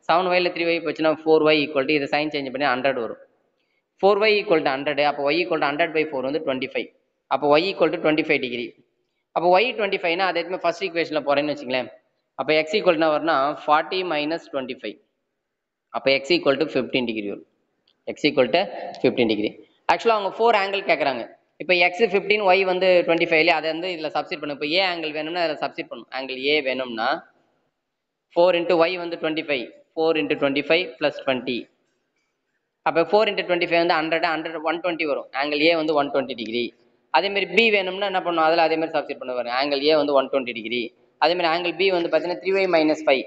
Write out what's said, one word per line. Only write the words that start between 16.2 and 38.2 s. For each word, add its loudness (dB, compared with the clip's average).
x -2
equal 2
to 0
fifteen -2
degree -6
வரும். -14
X -4
equal 2
to 2
fifteen 2
degree. -2
ஆக்சுவலா 2
அவங்க -4
four 4
angle -4
கேக்குறாங்க. 0
இப்போ 2
x -10
fifteen, 0
y 4
வந்து 2
ட்வென்டி 2
ஃபைவ் 4
இல்லையா, 4
அதை -4
வந்து -6
இதுல -8
substitute -4
பண்ணு. -8
இப்போ -6
A 4
angle -6
வேணும்னா, -4
இதுல -4
substitute -8
பண்ணும். -16
Angle -8
A 4
வேணும்னா, -4
four 4
into 0
y -2
வந்து -8
ட்வென்டி -4
ஃபைவ். -2
Four 2
into -2
twenty 0
five 2
plus -2
twenty. -2
அப்போ 2
four 6
into -4
twenty 2
five 4
வந்து 2
hundred, 0
hundred, -6
one -4
twenty -2
degree. -4
அதே 2
மாதிரி -2
B 6
வேணும்னா -2
என்ன -2